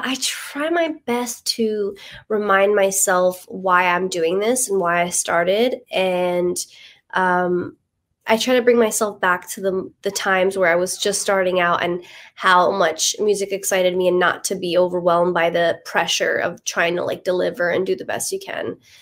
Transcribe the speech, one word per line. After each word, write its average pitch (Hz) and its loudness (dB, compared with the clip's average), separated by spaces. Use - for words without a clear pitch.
I 262 -4
try - -6
my 330 0
best 240 -4
to 214 -2
remind 208 0
myself 185 0
why 185 0
I'm 180 0
doing 180 -2
this 233 -2
and 196 0
why 175 0
I 180 -2
started. 185 0
And, 180 -2
um, 180 0
I 226 4
try 247 0
to 254 4
bring 240 6
myself 214 0
back 180 0
to - -10
the, 190 -2
the 202 -2
times 190 2
where 185 4
I 170 4
was 180 0
just 202 0
starting 185 2
out 175 2
and 175 -2
how 180 4
much 175 0
music 202 0
excited 185 0
me, 180 2
and 180 4
not 180 0
to 196 -2
be 175 -2
overwhelmed 175 2
by 170 2
the 170 0
pressure 170 0
of - -4
trying 175 -2
to, 175 -2
like, - -6
deliver 175 -2
and 190 0
do 185 0
the 185 -12
best - -6
you 190 -6
can, - -8